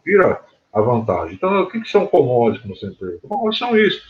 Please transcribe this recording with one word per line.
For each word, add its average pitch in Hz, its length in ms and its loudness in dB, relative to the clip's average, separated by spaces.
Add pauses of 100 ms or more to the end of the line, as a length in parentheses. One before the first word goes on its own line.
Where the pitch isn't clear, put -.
tira 170 380 2 (320)
a 107 80 0
vantagem. 101 540 -2
Então, 190 260 0
o - 80 -2
que 226 120 -8
que - 80 -14
são 196 180 2
commodities, 120 560 2
como 101 120 -12
você - 120 -12
me 92 80 -12
pergunta? 90 320 -12
Commodities 214 320 -4
são 240 180 0
isso, 214 320 2